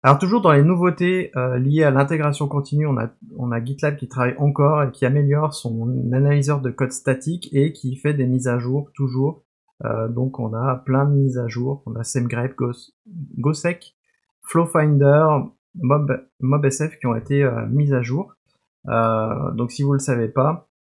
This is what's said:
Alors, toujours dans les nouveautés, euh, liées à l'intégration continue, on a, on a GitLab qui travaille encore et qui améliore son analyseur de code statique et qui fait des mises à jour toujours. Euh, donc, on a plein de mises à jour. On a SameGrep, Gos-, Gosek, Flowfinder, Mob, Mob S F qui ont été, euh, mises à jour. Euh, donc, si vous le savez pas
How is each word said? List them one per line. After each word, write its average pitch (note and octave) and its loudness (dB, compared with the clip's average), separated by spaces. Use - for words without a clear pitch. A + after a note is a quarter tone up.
Alors, C#3 6
toujours G3+ 0
dans F#3 6
les C#3+ 6
nouveautés, F3+ 0
euh, B2+ -2
liées D3 2
à D3 4
l'intégration C#3+ 0
continue, D3 -2
on C#3 0
a, A2+ -4
on B2 -4
a A#2 -2
GitLab C#3+ -4
qui C3 -10
travaille B2+ -2
encore D3 2
et B2+ -2
qui - -4
améliore C#3+ 2
son B2 -4
analyseur C#3+ 2
de C3 -4
code D#3+ -4
statique C#3+ -4
et C#3+ 2
qui C3 -6
fait D3 -2
des C3 0
mises B2+ 0
à B2 0
jour C3 -4
toujours. C3+ -2
Euh, A2+ -2
donc, B2 -4
on A2 -4
a B2+ -2
plein C3 0
de C#3+ 2
mises C3+ 2
à A#2+ -4
jour. B2 -6
On A2+ -10
a A2+ -6
SameGrep, A#2+ -4
Gos-, B2 -6
Gosek, D#3 -4
Flowfinder, D3+ 4
Mob, C#3 0
Mob C#3+ 2
S C3+ 0
F D#3 -6
qui - -6
ont A#2 0
été, C#3 0
euh, A#2 0
mises C#3 2
à B2 2
jour. C3 -6
Euh, A2+ 0
donc, A#2+ -4
si C#3+ -4
vous C#3 2
le C#3 2
savez A#2+ -2
pas D3+ -2